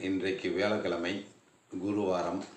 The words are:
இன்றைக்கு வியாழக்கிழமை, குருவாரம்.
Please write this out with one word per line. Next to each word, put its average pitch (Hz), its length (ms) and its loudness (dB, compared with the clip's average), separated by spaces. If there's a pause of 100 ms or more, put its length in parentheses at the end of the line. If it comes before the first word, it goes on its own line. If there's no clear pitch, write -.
இன்றைக்கு 95 460 0
வியாழக்கிழமை, 92 640 0 (580)
குருவாரம். 92 680 0 (160)